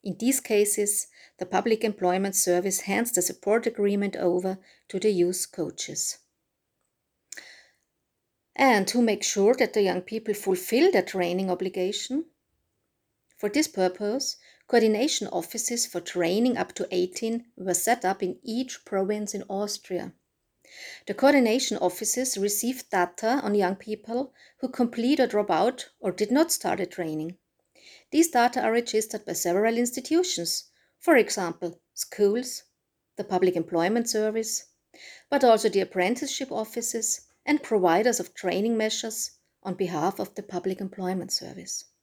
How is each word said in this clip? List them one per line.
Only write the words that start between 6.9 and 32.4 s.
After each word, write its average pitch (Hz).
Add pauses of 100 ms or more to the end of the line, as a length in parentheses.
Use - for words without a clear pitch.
And 226
who 240
make 214
sure 208
that 247
the 214
young 180
people 220
fulfill 214
their 196
training 185
obligation? 190 (1120)
For 208
this 302
purpose, 208 (320)
coordination 226
offices 226
for 175
training 185
up -
to -
eighteen 226 (100)
were 185
set 233
up 190
in 180
each 247
province 208
in 190
Austria. 196 (960)
The 202
coordination 262
offices 220
receive 208
data 220
on 208
young 190
people 226 (280)
who 254
complete 240
or 254
drop 208
out 190 (100)
or 185
did 202
not 302
start 190
a 175
training. 160 (760)
These 330
data 247
are 220
registered 220
by 170
several 208
institutions, 247 (300)
for 320
example, 180 (120)
schools, 214 (540)